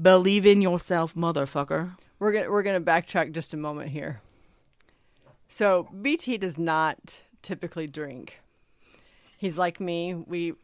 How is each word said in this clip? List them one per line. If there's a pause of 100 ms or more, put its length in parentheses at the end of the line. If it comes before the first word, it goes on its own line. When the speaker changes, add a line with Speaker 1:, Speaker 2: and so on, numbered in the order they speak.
Speaker 1:
Believe
in
yourself,
motherfucker." (220)
Speaker 2:
we're
gonna,
we're
gonna
backtrack
just
a
moment
here. (1300)
So (140)
B
T
does
not (200)
typically
drink. (960)
He's
like
me.
We (120)